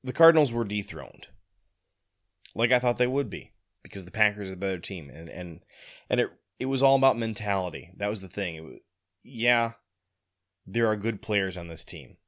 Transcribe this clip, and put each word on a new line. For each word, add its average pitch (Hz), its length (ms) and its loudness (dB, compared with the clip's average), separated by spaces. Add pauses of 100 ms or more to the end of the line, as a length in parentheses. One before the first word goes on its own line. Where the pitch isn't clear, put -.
The 127 100 -6
Cardinals 160 400 8
were 117 120 0
dethroned, 92 640 -6 (1200)
like 117 180 2
I 127 60 6
thought 120 200 2
they 127 100 4
would 131 200 -2
be, 90 260 -10 (280)
because 95 240 -10
the 90 60 -14
Packers 104 380 0
are - 20 -6
the 92 60 -8
better 95 200 -2
team, 87 320 -8
and, 80 200 -12
and, 87 320 -10 (500)
and - 80 2
it, 120 100 0 (300)
it 131 80 -2
was 135 160 2
all 135 120 6
about 135 220 4
mentality. 98 800 -4
That 101 140 -2
was 104 100 -6
the 95 60 -12
thing. 90 280 -6
It 80 80 -12
wa-, 78 60 -12 (540)
yeah, 117 480 2 (960)
there 113 180 2
are 110 100 2
good 107 280 -4
players 95 340 -2
on 87 120 -8
this 82 140 -8
team 76 340 -12 (100)